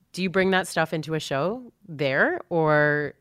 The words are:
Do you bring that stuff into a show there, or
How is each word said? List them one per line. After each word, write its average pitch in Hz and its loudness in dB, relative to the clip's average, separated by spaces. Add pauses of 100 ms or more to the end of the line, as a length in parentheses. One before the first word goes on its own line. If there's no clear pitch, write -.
(120)
Do 180 -6
you 185 0
bring 190 2
that 185 2
stuff 160 -2
into 160 -4
a 156 -2
show 202 -4 (160)
there, 151 0
or 147 2